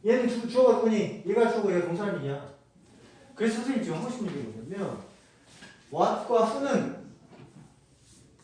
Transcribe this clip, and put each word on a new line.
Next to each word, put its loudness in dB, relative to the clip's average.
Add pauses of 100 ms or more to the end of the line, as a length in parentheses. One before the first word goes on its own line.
얘는 4
주-, -4
주어가 6
누구니? 0
얘가 4
주어고 0
얘가 2
동사란 -4
얘기야. -8 (800)
그래서 0
선생님 -2
지금 -4
하고 -6
싶은 -6
얘기가 -8 (120)
뭐냐면 -8 (960)
what과 2
who는 -2 (1400)